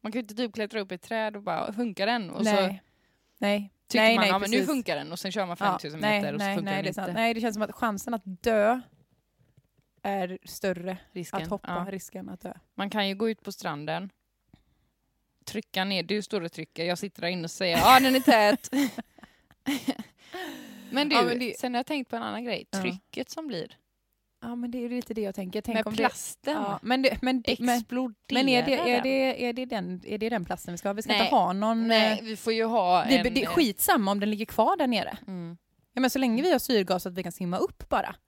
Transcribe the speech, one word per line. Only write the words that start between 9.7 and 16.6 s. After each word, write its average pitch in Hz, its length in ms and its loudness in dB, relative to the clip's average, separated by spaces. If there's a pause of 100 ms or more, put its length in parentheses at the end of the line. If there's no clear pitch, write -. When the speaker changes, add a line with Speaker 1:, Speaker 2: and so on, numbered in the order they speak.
Speaker 2:
är 190 420 -2
större. 185 520 -4 (140)
Speaker 1:
Risken, 180 300 -6
Speaker 2:
Att 165 80 -8
hoppa, 175 380 -4
Speaker 1:
ja. 196 40 -10
Speaker 2:
risken 190 380 -12
att 185 120 -14
dö. - 120 -12 (220)
Speaker 1:
Man 196 140 -4
kan 202 180 0
ju 196 80 -2
gå 220 140 0
ut - 140 -4
på 196 80 -12
stranden, 160 580 -6 (1400)
trycka - 380 -4
ner, 190 200 -2
du 202 180 -2
står 196 200 -4
och 170 100 -6
trycker, 165 340 -8